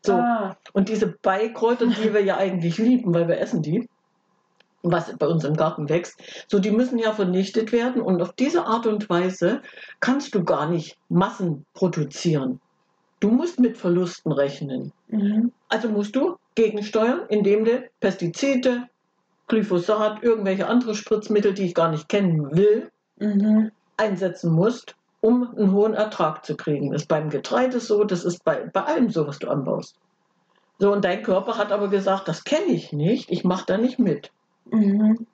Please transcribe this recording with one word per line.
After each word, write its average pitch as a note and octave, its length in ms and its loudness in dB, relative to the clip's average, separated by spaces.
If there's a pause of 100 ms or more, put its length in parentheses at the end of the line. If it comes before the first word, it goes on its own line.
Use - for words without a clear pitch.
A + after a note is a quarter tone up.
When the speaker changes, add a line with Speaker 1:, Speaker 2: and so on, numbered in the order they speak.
Speaker 1:
So. G3 80 2
Speaker 2:
Ah. A3+ 420 0 (180)
Speaker 1:
Und G3+ 160 0
diese G#3+ 180 0 (140)
Beikräuter, A3+ 640 0
die G#3+ 260 0
wir G#3 100 4
ja F3+ 140 0
eigentlich F3+ 400 -2
lieben, A3+ 380 2
weil E3+ 120 2
wir E3+ 120 0
essen G3+ 240 -2
die, F3+ 240 -2 (960)
was E3 340 -2
bei D3+ 100 0
uns D#3+ 160 0
im D3 120 0
Garten D#3 340 -2
wächst, E3+ 320 -2 (260)
so, G3+ 120 2
die G3+ 120 0
müssen B3 280 2
ja A3 140 0
vernichtet G3 580 0
werden B3 300 0
und F3 200 2
auf F#3 120 -4
diese D#4+ 320 0
Art A3+ 200 -2
und G#3+ 240 -2
Weise F#3 520 0 (400)
kannst C4+ 340 -2
du F3+ 80 2
gar D3+ 260 0
nicht E3 280 -4 (120)
Massen F3+ 640 -2
produzieren. D3+ 840 -2 (600)
Du G3+ 120 2
musst D4+ 280 0
mit B3 200 4
Verlusten F3 520 0
rechnen. C#3 600 -4 (160)
Speaker 2:
Mhm. G#3+ 440 0 (180)
Speaker 1:
Also A3 200 -2
musst G#3 260 -2
du D#4+ 200 0 (180)
gegensteuern, A3 760 0
indem G#3 360 2
du B3 240 0 (100)
Pestizide, B3 840 0 (640)
Glyphosat, G#3+ 760 0
irgendwelche G3+ 440 0
andere A#3+ 260 0
Spritzmittel, G#3 640 0
die G3 80 -4
ich F3 100 -2
gar E3 160 2
nicht D#3 180 -4
kennen D#3+ 480 0
will, G#3 340 4 (300)
Speaker 2:
Mhm. G#3+ 520 2 (260)
Speaker 1:
einsetzen F3+ 560 0
musst, G#3 400 0 (280)
um A#3+ 360 2
einen G3 160 4
hohen G#3 220 2
Ertrag G3+ 500 -2
zu D3 100 -6
kriegen. C#3+ 380 -2
Ist D3+ 140 -4
beim D#3 240 0
Getreide B3 480 0
so, G#3 240 2
das F#3+ 200 -2
ist F3 200 -6
bei, D3 280 -2
bei F#3+ 120 -2
allem D4 260 0
so, D#3+ 160 0
was C#3+ 140 -10
du - 100 -8
anbaust. - 460 -4 (840)
So, G3+ 160 2
und G3+ 100 0
dein F3+ 200 -2
Körper G3+ 340 -2
hat G#3 140 -2
aber G3+ 160 -2
gesagt, G3 400 0
„Das E3 160 -6
kenne E4 240 0
ich F3 260 -2
nicht, D#3+ 380 -2
ich E3+ 120 -4
mach F#3 220 0
da F#3+ 140 0
nicht B3 180 -2
mit.“ F3 320 -2 (400)
Speaker 2:
Mhm. G#3+ 640 2